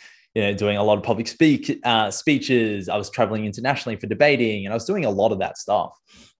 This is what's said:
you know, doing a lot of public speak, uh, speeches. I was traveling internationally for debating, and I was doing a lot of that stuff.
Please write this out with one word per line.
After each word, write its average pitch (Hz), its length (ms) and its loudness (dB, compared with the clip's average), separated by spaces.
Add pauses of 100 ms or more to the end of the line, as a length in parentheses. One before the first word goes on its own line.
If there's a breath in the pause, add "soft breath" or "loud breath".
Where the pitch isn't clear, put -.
(360 loud breath)
you 110 60 0
know, 101 120 2
doing 104 240 0
a 101 60 0
lot 104 140 4
of 92 60 -6
public 113 240 -2
speak, 147 560 2
uh, 110 280 2
speeches. 110 800 0
I 101 80 -2
was 101 120 -6
traveling 107 360 0
internationally 117 500 -4
for 107 120 -10
debating, 110 580 2
and 98 80 -6
I - 20 -2
was 117 100 -4
doing 185 200 -2
a 107 60 0
lot 98 200 2
of 95 80 -4
that 87 180 -6
stuff. - 400 -2 (420 soft breath)